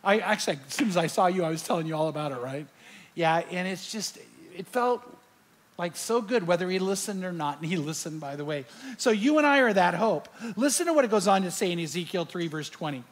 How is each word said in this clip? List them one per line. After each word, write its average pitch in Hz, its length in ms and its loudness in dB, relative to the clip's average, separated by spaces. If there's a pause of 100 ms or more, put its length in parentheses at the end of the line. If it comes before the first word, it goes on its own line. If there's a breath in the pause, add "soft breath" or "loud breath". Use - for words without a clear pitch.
I 202 160 4
actually, 196 480 -2
as - 60 -10
soon 240 160 2
as 175 80 2
I 165 100 2
saw 190 180 4
you, 180 180 2
I 160 60 0
was 160 140 -4
telling 165 240 -2
you 160 80 -4
all 156 140 0
about 151 220 -4
it, 127 80 -8
right? 135 280 -8 (480 loud breath)
Yeah, 160 220 4
and 180 300 -2
it's 185 240 -8
just, - 280 -8 (360)
it 165 120 -12
felt, 247 340 0 (760)
like, 175 180 -4
so 233 260 0
good, 214 240 0
whether 180 240 2
he 185 80 0
listened 190 480 -2
or 180 60 -4
not. 147 260 -4
And 160 80 -8
he 175 120 -2
listened, 156 420 -6
by 143 160 -10
the 147 100 -6
way. 147 200 -6 (320 loud breath)
So - 120 2
you 233 300 4
and 294 80 4
I 285 120 6
are 233 140 4
that 180 220 4
hope. 185 340 0 (260 loud breath)
Listen 269 300 2
to 339 80 2
what 285 120 6
it 208 60 0
goes 202 160 4
on 196 140 6
to 180 100 -2
say 185 200 0
in 170 80 -2
Ezekiel 165 460 -4
three, 170 220 -4
verse 151 220 -6
twenty. 143 420 -8